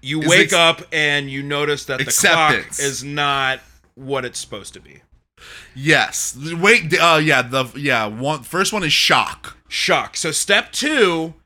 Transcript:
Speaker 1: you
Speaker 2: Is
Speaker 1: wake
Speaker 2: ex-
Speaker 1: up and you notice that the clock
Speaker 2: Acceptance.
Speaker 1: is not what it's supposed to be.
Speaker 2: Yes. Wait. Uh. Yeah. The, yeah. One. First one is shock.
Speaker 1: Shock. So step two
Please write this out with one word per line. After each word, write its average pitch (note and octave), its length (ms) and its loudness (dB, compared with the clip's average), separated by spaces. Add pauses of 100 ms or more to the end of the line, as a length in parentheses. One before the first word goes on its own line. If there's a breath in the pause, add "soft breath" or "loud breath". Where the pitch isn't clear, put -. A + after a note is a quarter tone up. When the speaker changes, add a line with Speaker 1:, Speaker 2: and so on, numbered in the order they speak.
Speaker 1:
you D3+ 200 -4
Speaker 2:
Is D3+ 60 0
Speaker 1:
wake F3 180 6
Speaker 2:
ex- - 80 -2
Speaker 1:
up E3 280 2 (100)
and D3 380 0
you C3+ 140 -8
notice C#3+ 420 -2
that C3 140 -6
the C3 60 0
clock D#3+ 500 2
Speaker 2:
Acceptance. - 240 -6
Speaker 1:
is C3+ 260 -4
not C#3 540 -2 (360)
what C3 300 -6
it's A#2 140 -10
supposed - 340 -14
to E2+ 80 -20
be. D2 200 -20 (760 loud breath)
Speaker 2:
Yes. C3+ 640 0
Wait. E3 640 2
Uh. E3 240 4
Yeah. C#3+ 180 4
The, B2+ 240 -2 (100)
yeah. C3 300 0
One. B2 380 -6
First F#3+ 300 -2
one G#3 100 -2
is D3 100 0
shock. - 640 0 (100)
Speaker 1:
Shock. - 500 -2
So D#3+ 140 -4
step G3+ 400 0
two F#3 600 0 (120)